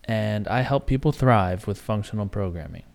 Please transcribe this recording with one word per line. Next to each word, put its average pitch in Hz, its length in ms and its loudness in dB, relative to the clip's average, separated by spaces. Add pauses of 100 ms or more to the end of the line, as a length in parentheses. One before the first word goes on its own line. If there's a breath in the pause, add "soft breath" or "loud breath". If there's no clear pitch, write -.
and 107 420 -2
I 120 140 0
help 135 260 0
people 135 240 2
thrive 104 560 4
with 101 140 -4
functional 107 460 -4
programming. 85 560 -6 (120)